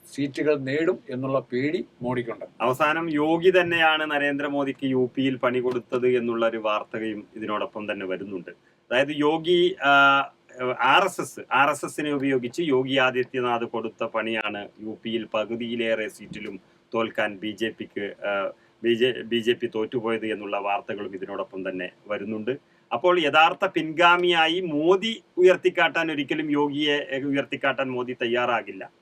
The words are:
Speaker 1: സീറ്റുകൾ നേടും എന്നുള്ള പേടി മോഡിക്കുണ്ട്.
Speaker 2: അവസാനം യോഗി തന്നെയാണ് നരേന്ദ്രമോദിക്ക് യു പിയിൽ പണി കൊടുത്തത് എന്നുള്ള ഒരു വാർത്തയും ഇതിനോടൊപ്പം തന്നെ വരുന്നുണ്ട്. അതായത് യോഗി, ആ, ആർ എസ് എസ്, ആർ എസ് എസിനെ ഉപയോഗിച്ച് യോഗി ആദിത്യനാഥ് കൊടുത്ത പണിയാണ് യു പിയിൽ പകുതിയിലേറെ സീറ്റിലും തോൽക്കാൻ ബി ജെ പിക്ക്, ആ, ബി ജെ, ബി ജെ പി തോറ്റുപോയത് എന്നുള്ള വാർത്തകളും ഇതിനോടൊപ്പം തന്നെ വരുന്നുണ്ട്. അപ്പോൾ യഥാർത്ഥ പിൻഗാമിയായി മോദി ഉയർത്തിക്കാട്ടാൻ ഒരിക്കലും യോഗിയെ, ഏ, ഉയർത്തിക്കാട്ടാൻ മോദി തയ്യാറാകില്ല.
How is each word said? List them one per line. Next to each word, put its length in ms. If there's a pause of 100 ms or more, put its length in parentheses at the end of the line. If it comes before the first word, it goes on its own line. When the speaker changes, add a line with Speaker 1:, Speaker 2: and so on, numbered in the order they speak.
(120)
Speaker 1:
സീറ്റുകൾ 460
നേടും 400 (120)
എന്നുള്ള 300 (120)
പേടി 320 (180)
മോഡിക്കുണ്ട്. 420 (160)
Speaker 2:
അവസാനം 500
യോഗി 500
തന്നെയാണ് 500
നരേന്ദ്രമോദിക്ക് 760
യു 300
പിയിൽ 200
പണി 220
കൊടുത്തത് 500
എന്നുള്ള 400
ഒരു 80
വാർത്തയും 800
ഇതിനോടൊപ്പം 560
തന്നെ 140
വരുന്നുണ്ട്. 440
അതായത് 580
യോഗി, 760
ആ, 60 (920)
ആർ 240
എസ് 160
എസ്, 200 (120)
ആർ 180
എസ് 140
എസിനെ 280
ഉപയോഗിച്ച് 500
യോഗി 340
ആദിത്യനാഥ് 680
കൊടുത്ത 400
പണിയാണ് 640 (120)
യു 220
പിയിൽ 320
പകുതിയിലേറെ 760
സീറ്റിലും 520 (340)
തോൽക്കാൻ 420
ബി 140
ജെ 180
പിക്ക്, 460 (120)
ആ, 260 (300)
ബി 120
ജെ, 180 (100)
ബി 140
ജെ 160
പി 220
തോറ്റുപോയത് 520
എന്നുള്ള 320
വാർത്തകളും 560
ഇതിനോടൊപ്പം 540
തന്നെ 220 (160)
വരുന്നുണ്ട്. 440 (420)
അപ്പോൾ 280
യഥാർത്ഥ 460
പിൻഗാമിയായി 960
മോദി 640 (140)
ഉയർത്തിക്കാട്ടാൻ 760
ഒരിക്കലും 380
യോഗിയെ, 600
ഏ, 100
ഉയർത്തിക്കാട്ടാൻ 680
മോദി 320
തയ്യാറാകില്ല. 680 (100)